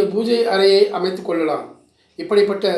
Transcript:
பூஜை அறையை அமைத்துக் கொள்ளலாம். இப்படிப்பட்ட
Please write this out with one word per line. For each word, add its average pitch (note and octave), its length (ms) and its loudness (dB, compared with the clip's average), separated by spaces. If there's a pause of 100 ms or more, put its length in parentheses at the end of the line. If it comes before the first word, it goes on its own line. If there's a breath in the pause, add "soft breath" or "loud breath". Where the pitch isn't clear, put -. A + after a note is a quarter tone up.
(120)
பூஜை A3+ 260 0 (160)
அறையை G3 260 4 (160)
அமைத்துக் F3+ 320 -4
கொள்ளலாம். D#3+ 380 -2 (520)
இப்படிப்பட்ட G3+ 480 0 (120)